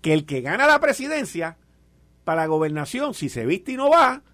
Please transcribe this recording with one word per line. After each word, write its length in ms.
Que 120
el 120
que 160
gana 260
la 120
presidencia 760
para 200
la 40
gobernación, 680
si 140
se 160
viste 280
y 40
no 120
va, 320